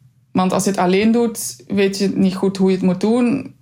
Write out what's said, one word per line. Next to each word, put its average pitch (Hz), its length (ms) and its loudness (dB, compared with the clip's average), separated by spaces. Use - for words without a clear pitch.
Want 185 200 0
als 190 120 -2
je 202 60 2
het 190 80 -4
alleen 190 340 2
doet, 233 440 -2
weet 196 320 -2
je 196 160 0
niet 190 200 2
goed 196 220 -2
hoe 190 140 2
je 190 60 2
het 185 80 -4
moet 185 160 0
doen. 233 600 0